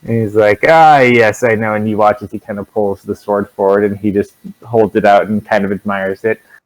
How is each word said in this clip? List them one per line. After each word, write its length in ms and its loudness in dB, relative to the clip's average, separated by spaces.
And 200 -4
he's 120 -4
like, 340 2
Ah, 320 6
yes, 420 2
I 120 0
know. 200 -2
And 140 -4
you 80 -4
watch 260 0
as 80 -14
he 80 -12
kind 200 -12
of 140 -14
pulls 300 -4
the 120 -8
sword 360 -4
forward, 340 0
and 120 -2
he 140 -4
just 240 -4
holds 320 -2
it 80 -2
out 240 2
and 160 -4
kind 200 -2
of 80 -4
admires 520 -6
it. 160 -4